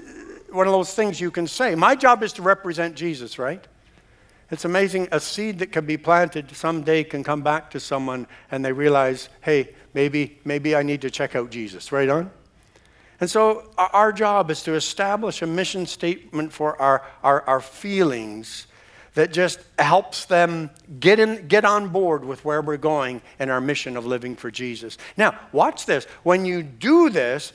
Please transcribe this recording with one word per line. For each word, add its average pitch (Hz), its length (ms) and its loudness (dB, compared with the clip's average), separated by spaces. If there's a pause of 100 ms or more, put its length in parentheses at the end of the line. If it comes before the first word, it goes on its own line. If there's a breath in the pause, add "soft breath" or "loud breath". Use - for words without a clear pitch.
(500)
one 185 160 2
of 190 80 4
those 185 200 2
things 196 280 -2
you 175 80 -2
can 170 160 -2
say? 208 300 0
My 196 180 6
job 247 300 4
is 208 100 -4
to 196 80 -12
represent 170 540 -2
Jesus, 139 420 -8
right? 147 260 -6 (880 soft breath)
It's 160 160 -6
amazing, 185 460 0
a 156 80 2
seed 208 400 -6
that 185 140 -6
can 160 120 -2
be 151 120 -4
planted 160 580 0
someday 160 480 0
can 147 180 -8
come 147 200 -4
back 151 300 -2
to 139 80 -8
someone 131 460 -4 (240 loud breath)
and 135 160 -4
they 135 60 -2
realize, 135 580 2 (120)
"Hey, 147 340 0 (180 soft breath)
maybe, 143 500 0
maybe 147 320 0
I 143 80 4
need 143 180 -2
to 131 100 -4
check - 240 -4
out 120 160 -4
Jesus," 104 400 -12
right 139 180 2
on? 170 220 0 (880 soft breath)
And 180 100 -2
so 220 480 2
our, 185 120 2
our 208 240 4
job 202 380 2
is 151 120 -6
to 160 120 -2
establish 202 680 -2
a 175 60 -4
mission 180 380 -4
statement 156 680 -6
for 151 280 -4
our, 135 220 4 (200 loud breath)
our, 139 240 4
our 131 140 2
feelings 120 1080 -4 (480 soft breath)
that 160 180 2
just 175 260 0 (200)
helps 165 460 2
them 170 440 2 (300)
get 196 200 6
in, 220 280 0
get 208 180 4
on 208 240 2
board 165 340 0
with 131 220 -10
where 151 160 -2
we're 147 160 -4
going 135 420 -2 (200 loud breath)
in 135 100 -4
our 127 100 0
mission 135 380 -4
of 117 80 -8
living 123 300 -6
for 120 160 -12
Jesus. 117 480 -10 (180 loud breath)
Now, 214 200 2 (140)
watch 208 360 0
this. 147 180 0 (160 loud breath)
When 185 240 2
you 180 160 -4
do 220 480 4
this, 143 460 -2